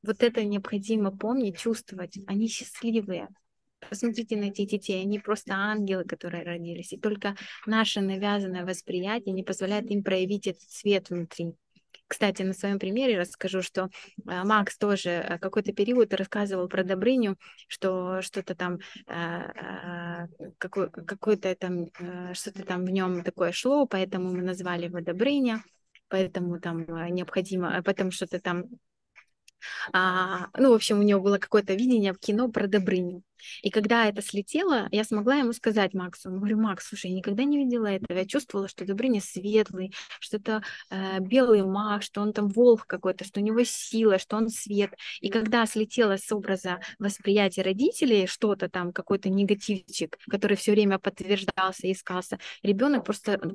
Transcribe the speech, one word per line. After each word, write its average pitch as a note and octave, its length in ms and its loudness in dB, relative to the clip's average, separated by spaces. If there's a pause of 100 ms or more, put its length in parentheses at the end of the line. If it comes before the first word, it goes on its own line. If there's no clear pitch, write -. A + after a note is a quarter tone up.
Вот G#3+ 200 0
это A#3 220 2
необходимо G3+ 720 0
помнить, G#3+ 420 -2
чувствовать. F#3+ 680 -6
Они G#3 220 0
счастливые. G3+ 800 -4 (600)
Посмотрите A3 460 -4
на G3+ 100 -2
этих G3 220 -4
детей. G3+ 340 -2
Они G#3 160 -2
просто G#3 360 -4
ангелы, G3 500 -2
которые E3+ 400 -8
родились. E3+ 480 -8
И - 60 -12
только G3+ 380 -4 (300)
наше A3 340 2
навязанное F#3+ 640 -2
восприятие F#3+ 680 -4
не F#3+ 100 -2
позволяет G3 460 -2
им G3+ 140 0
проявить F#3+ 440 0
этот - 220 -8
свет G3+ 400 0
внутри. E3+ 440 -6 (540)
Кстати, G3 340 0
на F#3+ 120 -2
своём G3 240 -2
примере G#3+ 400 0
расскажу, F#3 440 -4
что, F#3 220 -4
э, - 600 -10
Макс G#3 340 2
тоже, G3+ 320 0
э, E3+ 280 -2
какой-то G3+ 340 -2
период A3 420 4
рассказывал F#3+ 540 -2
про F#3 160 0
Добрыню, G3+ 520 2 (320)
что F#3 540 -2
что-то F#3 320 -6
там, F3+ 240 -4 (300)
э, - 60 -8
э, E3+ 1120 -8 (300)
какой-, F#3 320 -4
какой-то G3 680 -2
там, F3+ 300 -4 (140)
э, F3+ 340 -10
что-то G3 300 -10
там F3+ 220 -4
в F#3 40 -2
нём F#3 340 0
такое F3 280 -2
шло, C4+ 340 2
поэтому F#3 480 -2
мы F3+ 80 -2
назвали F3+ 440 -4
его F3 140 -6
Добрыня, A3+ 640 0 (460)
поэтому F3 520 -2
там, E3 240 -4
э, E3 260 -6
необходимо, F3+ 580 -2 (100)
э, F3 40 -2
поэтому F#3+ 300 0
что-то F3+ 280 -6
там, F3+ 240 -2 (1300)
а, F#3 540 2 (100)
ну, C4 140 8
в - 20 12
общем, G#3+ 260 4
у - 40 6
него G3+ 180 6
было G3+ 160 4
какое-то G3 360 2
видение G#3+ 400 4
в - 40 -12
кино A3+ 320 0
про G3+ 180 0
Добрыню. F#3 540 0 (400)
И G3+ 80 0
когда A3 380 4
это G3+ 140 -4
слетело, B3+ 680 0
я G#3+ 120 2
смогла A3 320 2
ему B3 180 2
сказать, G#3 400 2
Максу, F#3 360 -6
говорю: G#3 280 0
«Макс, G#3 300 0
слушай, F#3+ 240 -8
я F#3 60 -2
никогда G3+ 260 -2
не C#4+ 140 4
видела A#3+ 300 2
этого. F#3+ 300 -2
Я F#3+ 80 0
чувствовала, G3+ 420 -2
что - 180 -10
Добрыня G#3 340 2
светлый, G3 720 0 (280)
что - 180 -6
это, G#3+ 240 -2 (280)
э, F#3+ 300 -4
белый A3 440 6
маг, G#3 400 0
что - 180 -4
он G#3 100 0
там G#3 160 0
волк A3+ 380 8
какой-то, F#3 380 -2
что G3+ 160 -6
у G3+ 40 0
него A3+ 200 4
сила, A3 540 2
что - 200 -4
он A3+ 120 2
свет». G3+ 420 -2 (300)
И G3 80 -2
когда A3+ 360 4
слетело G#3+ 520 2
с - 140 -4
образа F#3+ 480 -2 (200)
восприятия G3+ 600 2
родителей G#3 640 4
что-то G3+ 420 0
там, F3+ 220 -2
какой-то G3 380 0
негативчик, G3 880 0 (120)
который G#3 260 2
всё - 160 2
время G3+ 260 6
подтверждался F#3+ 880 -2
и F#3+ 40 0
искался, F#3 460 -6 (260)
ребёнок A3+ 400 4
просто G#3 360 -2 (140)